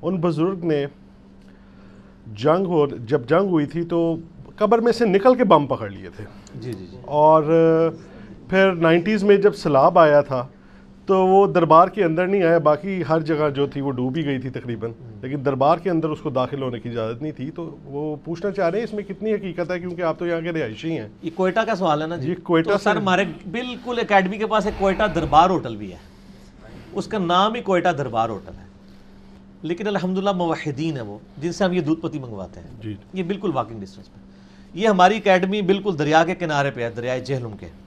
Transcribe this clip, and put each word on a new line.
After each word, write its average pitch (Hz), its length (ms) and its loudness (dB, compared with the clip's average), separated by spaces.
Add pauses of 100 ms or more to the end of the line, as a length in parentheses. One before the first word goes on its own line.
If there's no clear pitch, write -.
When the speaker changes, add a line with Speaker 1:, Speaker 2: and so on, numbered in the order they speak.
Speaker 1:
उन 180 140 -2
बुजुर्ग 170 460 -2
ने 156 240 -2 (1400)
जंग 151 380 0
हो, 156 200 2
जब 123 380 -4
जंग 180 240 2
हुई 156 160 2
थी 165 180 -6
तो 165 400 -2 (360)
कब्र 220 220 4
में 233 100 2
से 226 140 2
निकल 202 300 6
के 254 80 2
बम 160 240 6
पकड़ 107 240 -6
लिए 95 180 -14
थे।" 107 140 -16 (360)
Speaker 2:
जी, 120 140 -10
जी, 110 120 -12
जी। - 120 -18 (100)
Speaker 1:
और, 151 360 6
अ, 165 460 4 (600)
फिर 190 240 4
नाइंटीज़ 170 520 2
में 202 160 6
जब 202 120 4
सैलाब 165 440 4
आया 151 240 8
था 127 320 -4 (540)
तो 185 200 2
वो 196 200 6
दरबार 165 420 6
के 208 120 -4
अंदर 170 260 0
नहीं 196 160 0
आया, 165 160 4
बाकी 165 420 0
हर 160 220 0
जगह 151 260 0
जो 139 180 -2
थी 139 140 -8
वो 139 100 -4
डूब 127 260 -4
ही 160 60 -4
गई 139 160 -4
थी 127 100 -8
तकरीबन, 117 380 -8
Speaker 2:
हम्म। 113 360 -14
Speaker 1:
लेकिन 135 200 -8
दरबार 139 360 2
के 180 100 -4
अंदर 160 180 -2
उसको 151 240 -6
दाखिल 131 300 -4
होने 120 180 -6
की 123 100 -12
इजाज़त 117 320 -6
नहीं 156 100 -8
थी। 131 180 -10
तो 135 360 -12
वो 147 400 -8
पूछना 170 260 -6
चाह 175 160 -2
रहे 190 140 -2
हैं 226 60 -8
इसमें 208 180 -10
कितनी 202 260 -6
हकीकत 175 400 -6
है, 180 80 -6
क्योंकि 175 220 -8
आप 170 160 -2
तो 175 80 -6
यहाँ 170 160 -2
के 170 100 -6
रिहायशी 143 380 -6
हैं। 113 220 -8 (120)
Speaker 2:
ये 175 60 -6
क्वेटा 185 340 -2
का 226 120 -2
सवाल 160 260 0
है 156 60 -6
ना 170 100 -8
जी? 135 100 -6
Speaker 1:
ये 175 80 -4
क्वेटा 165 360 0
Speaker 2:
तो 202 60 2
सर, 208 160 0
Speaker 1:
से 214 60 0
Speaker 2:
हमारे 190 260 0 (220)
बिल्कुल 240 520 -6
एकेडमी 196 380 2
के 208 80 -4
पास 208 220 0
एक 208 100 -6
क्वेटा 196 300 0
दरबार 160 420 4
होटल 135 260 -2
भी 104 140 -12
है, 87 100 -18 (960)
उसका 208 240 -6
नाम 185 360 2
ही 240 60 -6
क्वेटा 180 300 2
दरबार 117 380 -2
होटल 98 240 -12
है, - 140 -20 (960)
लेकिन 175 240 -6
अल्हम्दुलिल्लाह 190 460 -2
मुवहिदीन 160 600 -4
है 123 80 -8
वो, 104 180 -14 (180)
जिनसे 170 260 -2
हम 180 80 0
ये 180 80 0
दूध 156 200 -4
पत्ती 156 180 -8
मंगवाते 104 400 -12
हैं। 85 220 -18
Speaker 1:
जी। 107 160 -10 (180)
Speaker 2:
ये 185 80 -6
बिल्कुल 196 280 -4
वॉकिंग 117 280 -6
डिस्टेंस 98 280 -18
पे। - 120 -20 (600)
ये 220 80 2
हमारी 190 280 6
एकेडमी 190 460 2
बिल्कुल 196 340 0
दरिया 151 280 2
के 175 120 -2
किनारे 147 360 -2
पे 127 120 -8
है, 113 120 -6
दरियाए 123 260 -6
जेहलम 123 280 -6
के। 98 380 -18